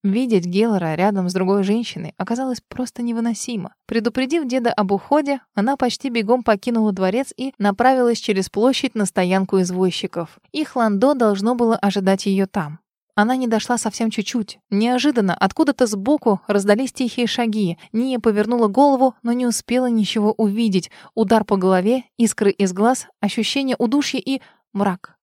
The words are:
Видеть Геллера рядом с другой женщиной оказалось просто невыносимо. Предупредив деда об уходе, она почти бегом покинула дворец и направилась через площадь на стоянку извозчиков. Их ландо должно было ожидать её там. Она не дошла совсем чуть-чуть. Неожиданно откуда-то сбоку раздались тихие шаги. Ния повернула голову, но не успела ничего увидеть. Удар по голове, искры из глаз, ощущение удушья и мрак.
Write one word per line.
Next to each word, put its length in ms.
Видеть 400
Геллера 480
рядом 360
с 40
другой 300
женщиной 540
оказалось 500
просто 340
невыносимо. 720
Предупредив 580
деда 260
об 200
уходе, 480
она 220
почти 320
бегом 340
покинула 480
дворец 440
и 220
направилась 640
через 280
площадь 460
на 140
стоянку 540
извозчиков. 760
Их 240
ландо 400
должно 400
было 200
ожидать 520
её 180
там. 320
Она 200
не 120
дошла 320
совсем 320
чуть-чуть. 480
Неожиданно 640
откуда-то 540
сбоку 580
раздались 480
тихие 320
шаги. 540
Ния 280
повернула 480
голову, 560
но 80
не 160
успела 400
ничего 460
увидеть. 580
Удар 300
по 120
голове, 460
искры 360
из 220
глаз, 340
ощущение 580
удушья 440
и 160
мрак. 520